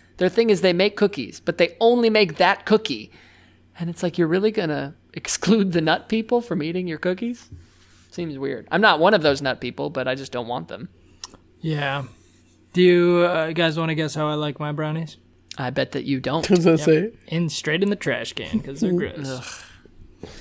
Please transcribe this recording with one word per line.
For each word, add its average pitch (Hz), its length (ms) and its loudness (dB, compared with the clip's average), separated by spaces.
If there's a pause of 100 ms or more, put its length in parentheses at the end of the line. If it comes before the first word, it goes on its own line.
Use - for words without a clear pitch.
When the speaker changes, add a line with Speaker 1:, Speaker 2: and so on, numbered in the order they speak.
(180)
Speaker 1:
their 180 120 2
thing 226 200 2
is 190 120 2
they 185 120 4
make 202 240 0
cookies, 190 420 -2
but - 200 -4
they 170 200 2
only 233 300 4
make 208 280 2
that 185 280 2
cookie. 151 460 0 (680)
And 170 120 -6
it's 170 120 -10
like, 175 160 -2
you're 170 120 2
really 190 220 2
gonna 151 440 -4 (180)
exclude 196 600 0
the 165 80 2
nut 156 260 0
people 226 320 0
from 170 240 -4
eating 175 240 -4
your 160 100 -6
cookies? 185 520 -4 (600)
Seems 160 280 -8
weird. 135 340 -6
I'm 165 80 2
not 190 220 4
one 190 120 6
of 196 80 4
those 143 200 2
nut 131 180 -2
people, 135 300 -6
but 131 180 -6
I 131 80 -2
just 135 160 -10
don't 123 160 -6
want 135 220 -8
them. 110 180 -12 (720)
Speaker 2:
Yeah. 143 440 -4 (680)
Do 175 100 2
you, 175 460 6
uh, 165 240 -2
guys 160 260 0
wanna 160 160 -2
guess 151 220 -2
how 156 140 0
I 151 60 -2
like 151 260 -4
my 147 100 -4
brownies? 156 460 -6 (400)
Speaker 1:
I 131 140 -4
bet 135 200 -4
that 131 140 -6
you 135 160 -2
don't. 143 300 -2
Speaker 3:
<laughs> - 0 -
I - 20 8
was 175 100 4
gonna 165 140 6
Speaker 2:
Yep. 151 80 -4
Speaker 3:
say. 160 260 2 (160)
Speaker 2:
In, 165 220 -2
straight 156 340 -4
in 196 60 0
the 202 80 -2
trash 120 340 -6
can, 113 300 -6
'cause 139 180 -12
they're 185 140 0
gross. 143 340 -4
Speaker 1:
Ugh. - 1040 -16 (120)